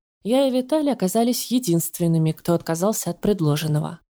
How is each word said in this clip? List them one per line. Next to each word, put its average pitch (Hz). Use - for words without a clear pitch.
Я 262
и 262
Виталий 277
оказались 233
единственными, 170
кто -
отказался 170
от 170
предложенного, 156